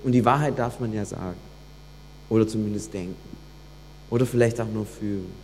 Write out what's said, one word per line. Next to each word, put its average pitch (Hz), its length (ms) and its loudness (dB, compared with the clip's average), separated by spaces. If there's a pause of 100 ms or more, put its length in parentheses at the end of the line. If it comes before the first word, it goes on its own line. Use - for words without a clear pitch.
Und 127 80 2
die 123 140 6
Wahrheit 139 320 4
darf 120 220 -4
man 113 140 -4
ja 104 120 -2
sagen. 92 320 -8 (920)
Oder 110 180 4
zumindest 104 460 -4
denken. 92 220 -6 (960)
Oder 120 160 4
vielleicht 117 340 2
auch 110 80 -2
nur 107 180 -4
fühlen. 101 460 -6 (120)